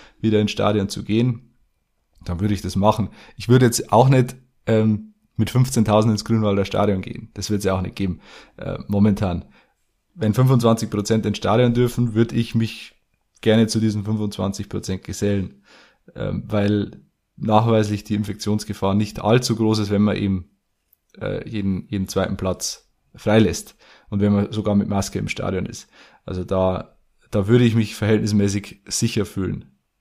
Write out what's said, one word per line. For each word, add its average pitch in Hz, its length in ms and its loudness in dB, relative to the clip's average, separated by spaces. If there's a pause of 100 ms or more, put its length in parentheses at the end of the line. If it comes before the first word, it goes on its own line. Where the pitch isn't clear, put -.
(200)
wieder 107 220 2
ins 104 100 0
Stadion 104 380 0
zu 104 140 -8
gehen, 117 520 -2 (680)
dann 87 160 -6
würde 104 120 0
ich 98 80 -4
das - 140 -8
machen. 101 340 2 (280)
Ich - 100 -10
würde 127 180 6
jetzt - 280 0
auch 127 160 6
nicht, 127 260 2 (300)
ähm, 107 400 2 (320)
mit 110 140 -2
fünfzehntausend 110 600 2
ins 104 140 -2
Grünwalder 104 400 0
Stadion 101 360 0
gehen. - 320 -14
Das - 160 -10
wird's 101 140 -2
ja 95 100 0
auch 92 80 -2
nicht 95 140 -8
geben, 92 240 -4 (380)
äh, - 200 -8 (120)
momentan. 101 560 2 (680)
Wenn 110 200 -2
fünfundzwanzig 117 560 4
Prozent 107 360 -2
ins 104 120 -2
Stadion 117 360 2
dürfen, 120 400 0
würde 117 220 0
ich 117 200 -2
mich - 380 -4 (460)
gerne 110 280 4
zu 110 120 -2
diesen 107 240 0
fünfundzwanzig 104 640 -4
Prozent 95 380 -8
gesellen, 101 580 -4 (500)
ähm, 50 320 -6
weil 104 460 0 (460)
nachweislich 107 680 2
die - 120 -4
Infektionsgefahr 101 800 -4
nicht 104 260 -2
allzu 120 340 2
groß 110 240 0
ist, 101 120 -4
wenn 101 100 2
man 101 160 2
eben, 98 320 -4 (680)
äh, - 320 -8
jeden, 98 380 -4
jeden 98 220 -4
zweiten 95 260 -2
Platz - 540 -6 (260)
freilässt 104 640 0 (320)
und 101 100 -4
wenn 101 140 2
man 101 180 0
sogar 104 240 -2
mit 101 140 2
Maske 98 300 -2
im 101 100 -4
Stadion 95 380 -4
ist. - 200 -16 (380)
Also 92 180 -6
da 92 540 -2 (340)
da 98 160 0
würde 120 160 6
ich 113 120 4
mich 110 200 0
verhältnismäßig 101 920 0
sicher 113 380 -2
fühlen. - 460 -8 (300)